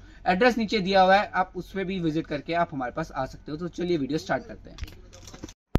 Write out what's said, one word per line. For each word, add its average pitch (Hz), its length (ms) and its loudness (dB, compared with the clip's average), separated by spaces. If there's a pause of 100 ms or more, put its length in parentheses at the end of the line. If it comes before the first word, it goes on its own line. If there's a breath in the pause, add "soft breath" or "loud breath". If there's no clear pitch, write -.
(280 loud breath)
Address 220 300 4
नीचे 220 220 0
दिया 190 220 4
हुआ 190 140 8
है, 202 180 2
आप 185 220 0
उस 175 160 -10
पे 190 120 -6
भी 185 160 -4
visit 160 280 -2
करके 156 260 -6
आप 170 180 0
हमारे 127 200 -6
पास 160 200 -8
आ 135 140 -4
सकते - 260 -14
हो। 151 60 -8
तो 175 100 -8
चलिए 175 300 -2
video 139 200 -2
start 131 260 -4
करते - 260 -18
हैं। - 80 -20 (1000)